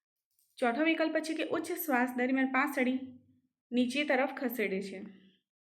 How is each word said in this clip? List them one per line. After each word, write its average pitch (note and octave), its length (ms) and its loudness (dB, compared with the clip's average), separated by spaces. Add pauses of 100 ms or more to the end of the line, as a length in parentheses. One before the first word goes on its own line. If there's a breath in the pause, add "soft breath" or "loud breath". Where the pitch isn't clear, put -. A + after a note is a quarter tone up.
(580)
ચોથો B3 260 2
વિકલ્પ D#4+ 340 2
છે D#4 160 -2
કે D#4+ 100 -2
ઉચ્ચ E4 280 -2
શ્વાસ B3+ 440 0
દરમિયાન C4 360 2
પાંસળી C4 460 0 (760)
નીચે B3 320 2
તરફ C#4 300 2
ખસેડે G3 480 -2
છે. - 380 -12 (520)